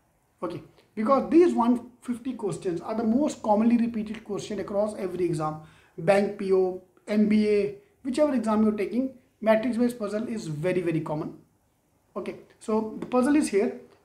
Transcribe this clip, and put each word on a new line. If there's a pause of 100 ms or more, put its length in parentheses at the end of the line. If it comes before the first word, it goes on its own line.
(420)
Okay, (320)
because
these
one (100)
fifty
questions
are
the
most
commonly
repeated
question
across
every
exam. (380)
Bank
P
O, (260)
M
B
A, (260)
whichever
exam
you're (120)
taking, (260)
matrix-based
puzzle
is
very,
very
common. (800)
Okay, (220)
so
the
puzzle
is
here, (260)